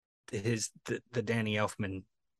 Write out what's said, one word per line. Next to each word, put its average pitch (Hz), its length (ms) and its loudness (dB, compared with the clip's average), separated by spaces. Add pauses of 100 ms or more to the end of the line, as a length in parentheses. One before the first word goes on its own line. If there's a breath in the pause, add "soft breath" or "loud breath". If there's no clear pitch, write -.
(320)
his, 110 380 0 (160)
the, 113 160 -4 (100)
the 123 100 0
Danny 110 340 2
Elfman 101 480 0 (360)